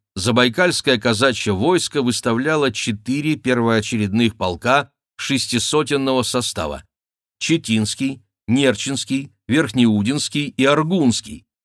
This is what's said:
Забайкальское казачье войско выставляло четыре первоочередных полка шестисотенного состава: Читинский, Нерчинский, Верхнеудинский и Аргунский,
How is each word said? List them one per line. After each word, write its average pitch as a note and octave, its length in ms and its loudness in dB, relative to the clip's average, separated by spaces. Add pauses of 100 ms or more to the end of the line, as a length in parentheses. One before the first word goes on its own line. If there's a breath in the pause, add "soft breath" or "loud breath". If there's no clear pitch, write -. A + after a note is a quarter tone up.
(140)
Забайкальское B2 840 2
казачье A#2 540 0
войско D3 500 0
выставляло C3 680 0
четыре B2+ 640 -4
первоочередных A2+ 1000 0
полка A#2+ 560 0 (240)
шестисотенного C3+ 1040 -2
состава: F2+ 600 -4 (540)
Читинский, C3+ 840 -2 (240)
Нерчинский, C3+ 840 -2 (160)
Верхнеудинский B2+ 1000 2
и - 180 -2
Аргунский, D3 800 0 (180)